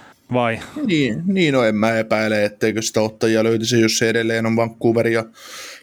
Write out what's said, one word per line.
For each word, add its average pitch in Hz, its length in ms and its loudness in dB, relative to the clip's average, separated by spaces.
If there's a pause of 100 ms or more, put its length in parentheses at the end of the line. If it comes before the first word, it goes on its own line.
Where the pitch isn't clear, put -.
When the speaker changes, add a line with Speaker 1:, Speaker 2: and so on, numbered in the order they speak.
(320)
Speaker 1:
vai? 117 280 0 (260)
Speaker 2:
Niin, 151 400 -2
niin, 185 280 0
no 127 80 2
en 110 140 2
mä 113 220 0
epäile, 110 460 0
etteikö 107 380 -2
sitä - 180 -2
ottajia 110 440 2
löytyisi, 113 360 2
jos 110 180 2
se 113 100 2
edelleen 113 380 0
on 113 100 0
Vancouver 117 500 2
ja, 113 180 0 (580)